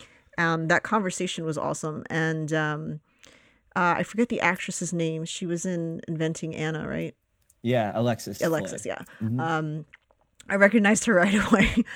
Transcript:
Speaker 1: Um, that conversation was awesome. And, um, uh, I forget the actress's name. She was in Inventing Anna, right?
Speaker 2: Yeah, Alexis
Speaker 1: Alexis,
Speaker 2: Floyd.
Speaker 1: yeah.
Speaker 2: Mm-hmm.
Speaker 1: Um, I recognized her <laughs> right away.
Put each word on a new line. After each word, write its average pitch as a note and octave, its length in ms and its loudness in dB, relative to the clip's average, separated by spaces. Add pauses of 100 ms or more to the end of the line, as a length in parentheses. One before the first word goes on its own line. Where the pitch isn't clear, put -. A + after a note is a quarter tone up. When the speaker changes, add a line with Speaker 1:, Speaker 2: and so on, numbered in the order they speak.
(360)
Speaker 1:
Um, E3 320 0
that F3 160 4
conversation F#3 600 -2
was D#3 140 -4
awesome. D#3 500 -4
And, D#3+ 440 -2
um, D#3 480 -2 (760)
uh, F3 240 2
I - 60 0
forget A#3 240 -2
the - 120 -2
actress's F3+ 520 -2
name. D#3+ 320 -2
She - 220 -8
was E3+ 200 -4
in E3 400 -4
Inventing D#3+ 480 -4
Anna, D#3 320 -4
right? D#3+ 300 -6 (460)
Speaker 2:
Yeah, A#2 320 2
Alexis A2 460 -2
Speaker 1:
Alexis, D#3 420 -2
Speaker 2:
Floyd. - 180 -6
Speaker 1:
yeah. - 260 -10
Speaker 2:
Mm-hmm. A#2 140 -2
Speaker 1:
Um, D#3 460 -4 (640)
I G3 60 -2
recognized G3+ 520 6
her A#3 80 4
<laughs> F3 100 8
right G3 100 4
away. G#3 500 4 (100)